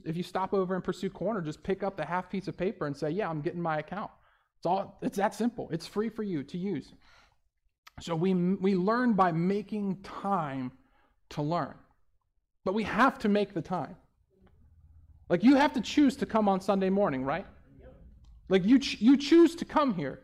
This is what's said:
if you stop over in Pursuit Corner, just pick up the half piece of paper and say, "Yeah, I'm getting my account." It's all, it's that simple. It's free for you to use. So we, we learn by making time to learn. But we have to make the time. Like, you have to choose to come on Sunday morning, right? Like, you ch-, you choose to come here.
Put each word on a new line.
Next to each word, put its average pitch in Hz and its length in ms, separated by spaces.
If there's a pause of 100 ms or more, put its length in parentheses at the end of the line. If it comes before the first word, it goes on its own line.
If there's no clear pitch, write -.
if 165 120
you 180 60
stop 190 320
over 185 220
in 180 60
Pursuit 185 300
Corner, 202 280
just 151 220
pick 190 200
up 196 140
the 151 80
half 175 260
piece 185 180
of - 80
paper 180 300
and 143 100
say, 151 140
"Yeah, 185 180
I'm 156 120
getting 175 200
my 160 180
account." 180 320 (480)
It's - 80
all, 196 360
it's 160 140
that 202 180
simple. - 380
It's 160 140
free 214 240
for 220 120
you 175 200
to 175 160
use. 180 340 (1080)
So 165 140
we, 185 200
we 185 400
learn 226 400
by 185 180
making 196 720
time 143 720 (580)
to 151 120
learn. 156 320 (920)
But 190 100
we 220 80
have 220 380
to 220 80
make 202 260
the 165 80
time. 180 340 (1300)
Like, 175 140
you 277 100
have 285 200
to 247 60
choose - 360
to 196 100
come 214 220
on 190 120
Sunday 190 300
morning, 165 340
right? 156 220 (1040)
Like, 185 160
you 247 140
ch-, - 220
you 254 160
choose 330 400
to - 80
come 277 300
here. 147 300